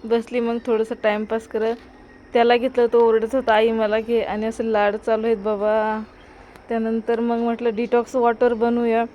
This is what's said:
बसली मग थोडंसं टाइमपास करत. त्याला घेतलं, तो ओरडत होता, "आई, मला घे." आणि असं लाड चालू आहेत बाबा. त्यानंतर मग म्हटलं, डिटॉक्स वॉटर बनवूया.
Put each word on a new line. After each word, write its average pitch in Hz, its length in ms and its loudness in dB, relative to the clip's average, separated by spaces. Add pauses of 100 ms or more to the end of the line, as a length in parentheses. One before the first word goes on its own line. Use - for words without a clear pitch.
बसली 233 360 -2
मग 233 260 -4
थोडंसं 220 360 -2
टाइमपास 214 440 -2
करत. 226 280 -4 (580)
त्याला 240 240 4
घेतलं, 240 360 2
तो 233 160 6
ओरडत 220 260 2
होता, 233 200 2
"आई, 226 160 4
मला 220 300 0
घे." 226 200 0
आणि 208 260 -4
असं 226 180 -6
लाड 208 320 0
चालू 220 300 -2
आहेत 226 100 2
बाबा. 214 680 -2 (680)
त्यानंतर 226 520 -2
मग 233 160 0
म्हटलं, 233 380 -2
डिटॉक्स 240 420 -2
वॉटर 233 380 2
बनवूया. 233 460 0 (140)